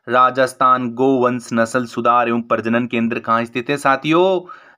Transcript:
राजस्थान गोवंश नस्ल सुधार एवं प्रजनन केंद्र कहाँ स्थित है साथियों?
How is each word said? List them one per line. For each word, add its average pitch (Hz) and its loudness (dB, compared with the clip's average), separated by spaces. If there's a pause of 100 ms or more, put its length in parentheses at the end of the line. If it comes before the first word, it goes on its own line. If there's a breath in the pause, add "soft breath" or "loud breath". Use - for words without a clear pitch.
राजस्थान 127 2
गोवंश 123 0
नस्ल 117 -2
सुधार 120 0
एवं 117 -2
प्रजनन 117 -2
केंद्र 117 -2
कहाँ 117 -2
स्थित 123 -6
है 143 -2
साथियों? 156 2 (380 loud breath)